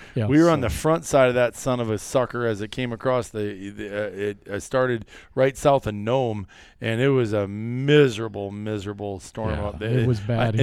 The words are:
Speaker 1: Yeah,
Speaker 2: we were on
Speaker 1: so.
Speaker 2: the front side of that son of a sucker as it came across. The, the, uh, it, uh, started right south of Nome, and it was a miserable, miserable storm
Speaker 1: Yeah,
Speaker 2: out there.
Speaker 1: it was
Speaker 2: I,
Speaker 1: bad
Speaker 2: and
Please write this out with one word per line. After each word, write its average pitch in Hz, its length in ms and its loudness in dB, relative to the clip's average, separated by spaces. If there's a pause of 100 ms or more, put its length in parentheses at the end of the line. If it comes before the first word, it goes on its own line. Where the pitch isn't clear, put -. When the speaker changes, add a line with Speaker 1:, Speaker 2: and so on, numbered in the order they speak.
(140)
Speaker 1:
Yeah, 110 120 0
Speaker 2:
we 131 160 4
were 170 60 8
on 156 120 4
Speaker 1:
so. - 20 -2
Speaker 2:
the 110 80 0
front 160 340 0
side 135 240 6
of 123 60 2
that 123 200 2
son 127 260 -2
of 113 100 -2
a 107 80 0
sucker 120 480 -2
as 107 160 -2
it 107 80 -8
came 123 240 -6
across. 127 340 -2
The, 104 420 -8
the, 104 200 -12
uh, 104 260 -4
it, 101 320 -6
uh, 101 100 -6
started 123 460 -2 (300)
right 135 200 2
south 139 320 2
of 107 80 -4
Nome, 107 520 -2 (340)
and 113 220 -2
it 139 80 4
was 120 240 2
a 104 120 0
miserable, 113 1040 2
miserable 104 720 -6
storm - 300 -6
Speaker 1:
Yeah, 78 160 -4
Speaker 2:
out 101 140 -8
there. 113 180 0
Speaker 1:
it 117 100 2
was 117 120 0
Speaker 2:
I, 101 60 -10
Speaker 1:
bad 110 280 0
Speaker 2:
and 110 80 4